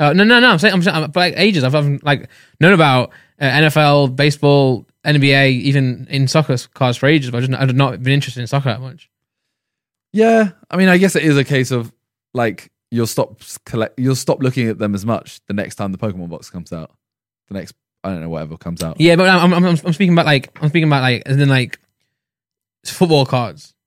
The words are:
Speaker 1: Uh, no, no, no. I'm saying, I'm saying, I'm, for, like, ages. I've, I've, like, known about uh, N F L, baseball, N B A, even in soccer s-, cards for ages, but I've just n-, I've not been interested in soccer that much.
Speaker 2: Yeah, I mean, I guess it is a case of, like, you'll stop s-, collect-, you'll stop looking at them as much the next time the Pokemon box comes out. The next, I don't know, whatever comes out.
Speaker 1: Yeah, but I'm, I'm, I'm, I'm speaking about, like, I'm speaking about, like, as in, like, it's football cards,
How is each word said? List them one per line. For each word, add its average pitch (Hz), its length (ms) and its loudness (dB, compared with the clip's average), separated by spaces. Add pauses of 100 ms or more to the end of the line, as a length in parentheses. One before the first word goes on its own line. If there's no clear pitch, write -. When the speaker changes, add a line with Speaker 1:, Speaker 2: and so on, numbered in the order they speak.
Speaker 1:
Uh, 147 140 2
no, 190 100 4
no, 240 160 4
no. 247 100 4
I'm 180 80 2
saying, 196 160 2
I'm 180 80 0
saying, 165 140 -2
I'm, 151 160 -4
for, 180 80 -2
like, 180 160 -2
ages. 185 260 0
I've, 131 140 0
I've, 147 260 -2
like, 143 260 -2 (300)
known 170 140 6
about 139 400 2 (300)
uh, 143 40 -2
N 139 180 2
F 147 120 0
L, 147 320 4
baseball, 143 800 0 (180)
N 147 160 2
B 139 140 4
A, 139 160 4
even 131 580 -2
in 135 200 0
soccer 156 260 0
s-, - 140 -6
cards 123 280 -2
for - 100 -2
ages, 143 240 2
but 120 80 -6
I've 123 100 -2
just 131 40 -2
n-, 131 160 0
I've 123 60 0
not 127 280 0
been 131 120 -2
interested 131 260 -4
in 120 60 -8
soccer 135 240 -2
that 113 100 -8
much. 131 300 -20 (1040)
Speaker 2:
Yeah, 220 380 2 (200)
I 170 60 -6
mean, 185 120 4
I 180 100 6
guess 185 180 2
it 147 80 0
is 151 120 4
a 135 80 2
case 131 260 -2
of, 117 220 -6 (420)
like, 117 360 -4 (200)
you'll 117 160 -2
stop - 340 -6
s-, - 180 -20
collect-, - 400 -8
you'll 131 160 -2
stop 139 280 -4
looking 127 260 -2
at 110 100 -6
them 104 160 -4
as 98 120 -8
much - 400 -6
the 101 80 -8
next 101 220 -8
time 101 160 -8
the 92 60 -10
Pokemon 92 300 -8
box 82 220 -16
comes 87 220 -14
out. 80 200 -14 (560)
The 98 60 -16
next, 92 200 -12 (300)
I 92 60 -8
don't 87 100 -8
know, 82 80 -10
whatever 80 280 -10
comes 85 260 -10
out. 80 180 -8
Speaker 1:
Yeah, 165 160 6
but 185 120 2
I'm, 180 240 4
I'm, 175 120 2
I'm, 175 200 2
I'm 175 80 -2
speaking 175 200 0
about, 165 140 2
like, 143 240 0 (120)
I'm 151 60 0
speaking 156 200 0
about, 139 140 2
like, 123 240 0
as 135 140 0
in, 143 80 4
like, 131 300 0 (1040)
it's - 100 -14
football 156 340 0
cards, - 480 -8 (120)